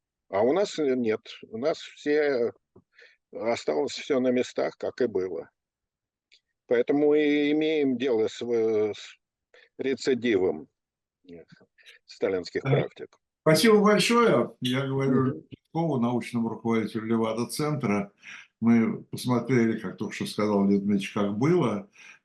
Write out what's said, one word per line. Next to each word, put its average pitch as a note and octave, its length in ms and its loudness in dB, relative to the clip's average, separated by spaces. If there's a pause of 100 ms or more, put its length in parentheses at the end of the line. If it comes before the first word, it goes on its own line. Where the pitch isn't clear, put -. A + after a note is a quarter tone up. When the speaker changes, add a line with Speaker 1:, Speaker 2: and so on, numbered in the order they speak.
(300)
Speaker 1:
А G2 120 0
у B2 120 4
нас, G3 260 -2
э, C3+ 160 2
нет. A2 240 0 (300)
У A2 80 -12
нас C#3+ 220 -2
все, C#3+ 760 0 (800)
осталось A#2 580 -2
всё - 280 -2
на B2+ 120 2
местах, B2+ 460 -2
как - 240 -6
и A#2+ 60 0
было. F#2 420 -6 (1160)
Поэтому D3 480 2
и D3 360 2
имеем D3+ 460 0
дело A#2 300 0
с, - 140 -10
э, A2 540 0
с - 220 -20 (600)
рецидивом, A2+ 880 0 (640)
э, E2+ 140 -20 (640)
сталинских - 580 -6
Speaker 2:
Да. - 80 -4
Speaker 1:
практик. - 460 -4 (240)
Speaker 2:
Спасибо G#3 400 6
большое. G#3 680 4 (100)
Я B2+ 260 -2
говорю C3+ 380 0
Speaker 1:
Мгм. D#3 260 -4
Speaker 2:
Ледкову, D#3+ 480 -4
научному A#2 500 -2
руководителю A2 560 -2
Левада-центра. A2+ 1040 -2 (500)
Мы A2+ 420 2
посмотрели, A#2+ 760 0
как - 180 -10
только G2+ 160 -8
что G2 120 -8
сказал G2+ 420 0
Леонид G2+ 160 2
Ильич, G2+ 300 -2
как G2+ 240 -2
было. B2 520 0 (360)